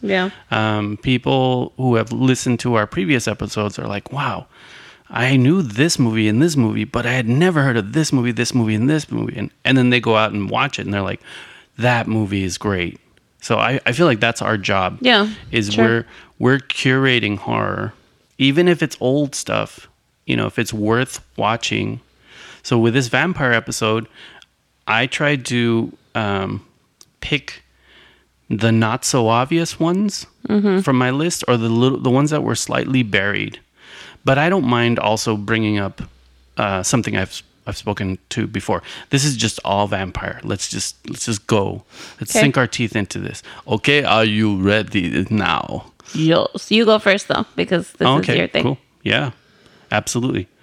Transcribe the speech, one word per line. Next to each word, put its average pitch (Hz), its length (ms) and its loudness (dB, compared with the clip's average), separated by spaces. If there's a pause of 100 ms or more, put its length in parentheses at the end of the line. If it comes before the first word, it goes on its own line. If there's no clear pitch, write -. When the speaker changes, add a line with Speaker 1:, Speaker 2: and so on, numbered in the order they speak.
Speaker 1:
Yeah. 196 280 -2 (220)
Speaker 2:
Um, 107 500 -2
people 127 760 0
who 127 180 2
have 113 160 0
listened 123 500 0
to 123 140 0
our 104 120 2
previous 160 400 0
episodes 104 500 -4
are - 100 -8
like, 101 240 -8
"Wow, 131 360 -6 (600)
I 127 280 2
knew 147 240 4
this 131 380 0
movie 110 280 2
and 110 140 2
this 165 140 2
movie, 107 300 2
but 120 200 -4
I 120 80 -2
had 127 140 -2
never 156 360 4
heard 127 140 2
of 104 160 -2
this 151 200 0
movie, 123 180 2
this 117 240 -2
movie, 110 200 2
and 117 140 2
this 151 220 0
movie." 113 260 -6
And, - 140 -6 (140)
and 131 120 4
then 127 140 4
they 123 80 4
go 113 160 2
out 107 160 2
and 104 180 -4
watch 117 300 -2
it, 98 60 -8
and 98 80 -2
they're 101 80 0
like, 98 200 -6 (560)
"That 120 300 0
movie 104 360 -2
is 90 140 -4
great." 92 420 -2 (420)
So 113 160 0
I, 117 280 0
I 120 60 2
feel 143 140 2
like 123 140 2
that's 113 220 0
our 110 160 0
job. 95 440 0
Speaker 1:
Yeah, 220 260 4 (240)
Speaker 2:
Is 104 220 0
Speaker 1:
sure. 110 120 4
Speaker 2:
we're, 117 200 2 (340)
we're 127 200 4
curating 131 800 0
horror, 107 540 -4 (440)
even 139 300 4
if 170 160 2
it's 147 160 -4
old 135 340 0
stuff, - 540 -6 (400)
you 127 100 0
know, 110 80 -2
if 107 140 -4
it's 110 140 -4
worth 113 480 -2 (160)
watching. 110 640 -2 (600)
So - 160 0
with 113 160 4
this 127 140 0
vampire 135 440 0
episode, 113 540 0 (800)
I 117 220 2
tried 147 400 0
to, 117 440 0 (220)
um, 101 500 -4 (580)
pick - 420 -6 (840)
the 113 240 0
not 113 340 2
so 120 220 2
obvious 135 520 0
ones 185 480 -2 (200)
Speaker 1:
Mm-hmm. 202 340 2
Speaker 2:
from 135 160 2
my 127 120 2
list, 151 380 -2
or 123 100 4
the 113 120 0
little, 120 300 2
the 127 120 0
ones 139 180 4
that 151 140 -2
were 117 120 0
slightly 127 460 0
buried. 101 580 -2 (640)
But 135 140 4
I 156 120 4
don't 185 160 2
mind 120 340 2
also 107 360 0
bringing 107 440 0
up, 98 240 -6 (540)
uh, 98 260 0
something 107 340 0
I've, - 240 -6 (260)
I've 101 100 -8
spoken 95 400 -4 (120)
to 107 180 -4
before. 98 340 -4 (300)
This 139 120 2
is 143 140 0
just 110 260 -2
all 101 240 2
vampire. 95 560 -6
Let's - 240 -4
just, - 280 -8 (140)
let's - 180 -10
just 110 200 -4
go. 101 360 0 (360)
Let's - 160 -4
Speaker 1:
Okay. 214 60 4
Speaker 2:
sink 139 160 4
our 123 100 4
teeth - 280 -4
into 98 240 -4
this. 95 240 -10 (240)
Okay, 143 360 2
are 113 220 4
you 107 320 2
ready 95 720 0
now? 90 560 -2 (300)
Speaker 1:
Yes. - 560 0
You 220 140 6
go 214 140 6
first, 202 280 0
though, - 180 -2 (100)
because 170 380 -2
this - 140 0
Speaker 2:
Okay, 139 260 2
Speaker 1:
is 123 60 2
your - 80 0
thing. - 160 0
Speaker 2:
cool. 135 140 0 (260)
Yeah, 120 280 0 (600)
absolutely. 107 560 -2 (160)